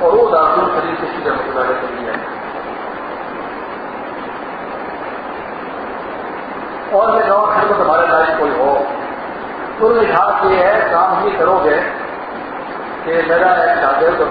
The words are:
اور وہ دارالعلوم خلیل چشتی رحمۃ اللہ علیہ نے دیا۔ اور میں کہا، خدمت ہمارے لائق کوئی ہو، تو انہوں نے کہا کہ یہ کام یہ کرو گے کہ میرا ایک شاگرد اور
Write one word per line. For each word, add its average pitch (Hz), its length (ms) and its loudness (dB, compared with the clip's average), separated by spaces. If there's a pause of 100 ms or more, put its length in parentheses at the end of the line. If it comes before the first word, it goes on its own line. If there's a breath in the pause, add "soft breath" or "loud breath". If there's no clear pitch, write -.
اور 175 120 4
وہ - 180 4
دارالعلوم - 380 4
خلیل 165 260 -2
چشتی 143 360 -4
رحمۃ 131 80 -2 (100)
اللہ 131 120 -2
علیہ 127 220 -2
نے 120 180 -6
دیا۔ 113 120 -6 (4000)
اور 220 180 4
میں 220 140 4
کہا، 202 220 4
خدمت - 360 2
ہمارے 165 260 4
لائق 160 320 2
کوئی 147 180 2
ہو، 135 280 2 (960)
تو 220 80 4
انہوں 233 160 6
نے 190 100 4
کہا 175 300 2
کہ 196 40 4
یہ 185 200 4 (240)
کام 185 380 2
یہ 185 100 0
کرو 185 260 4
گے 151 160 4 (1200)
کہ 165 240 2
میرا 175 220 6
ایک 170 300 4
شاگرد 147 400 4
اور 147 100 2